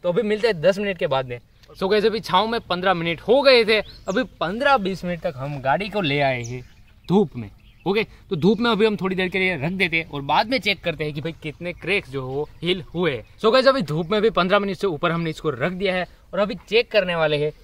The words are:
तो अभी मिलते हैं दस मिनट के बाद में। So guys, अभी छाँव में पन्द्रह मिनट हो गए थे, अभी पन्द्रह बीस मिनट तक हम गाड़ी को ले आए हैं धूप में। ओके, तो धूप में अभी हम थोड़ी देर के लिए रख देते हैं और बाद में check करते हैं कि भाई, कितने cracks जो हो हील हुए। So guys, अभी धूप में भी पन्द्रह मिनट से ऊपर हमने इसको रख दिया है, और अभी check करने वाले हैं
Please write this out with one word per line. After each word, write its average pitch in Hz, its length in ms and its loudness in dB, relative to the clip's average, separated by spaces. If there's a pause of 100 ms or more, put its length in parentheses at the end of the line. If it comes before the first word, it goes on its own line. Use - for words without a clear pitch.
तो 180 60 -2
अभी 185 140 2
मिलते 208 240 0
हैं 190 140 0
दस 175 180 4
मिनट 202 200 -4
के 185 80 -2
बाद 131 200 0
में। 120 120 -10 (420)
So 196 100 0
guys, 208 140 2
अभी 220 160 2
छाँव 185 260 2
में 226 140 -2
पन्द्रह 180 340 0
मिनट 170 260 -2
हो 254 220 4
गए 254 220 8
थे, 214 140 2
अभी - 440 -4 (180)
पन्द्रह 240 360 2
बीस 190 280 -2
मिनट 175 160 -6
तक - 160 -4
हम 139 240 -8
गाड़ी 143 280 0
को 202 120 -2
ले 147 200 0
आए 131 220 0
हैं 123 200 -8 (460)
धूप 180 280 2
में। 107 140 -10 (360)
ओके, 196 180 0
तो - 320 -10
धूप 185 240 4
में 240 100 2
अभी 220 160 2
हम 214 100 0
थोड़ी 185 200 -4
देर 185 120 -2
के 185 100 -4
लिए 185 180 0
रख 147 160 -4
देते 185 240 -2
हैं 165 120 -4
और 143 140 -8
बाद 160 260 2
में 262 100 0
check 196 260 -2
करते 156 200 -4
हैं 147 80 -6
कि 151 80 -6
भाई, 160 120 -6
कितने 165 400 -10
cracks 160 380 -6
जो 135 120 -8
हो 135 260 -6 (140)
हील 175 200 -2 (120)
हुए। 156 280 -2 (160)
So 220 140 2
guys, 254 140 6
अभी 262 160 4
धूप 160 280 -2
में 214 120 2
भी 220 80 4
पन्द्रह 180 280 2
मिनट 202 180 -2
से - 100 -4
ऊपर 165 260 0
हमने 165 180 -2
इसको 156 200 -4
रख 139 220 -2
दिया 185 220 -2
है, 180 120 -2 (280)
और 180 40 -2
अभी 208 160 0 (140)
check 226 220 0
करने 180 240 2
वाले 156 220 2
हैं 151 140 0 (140)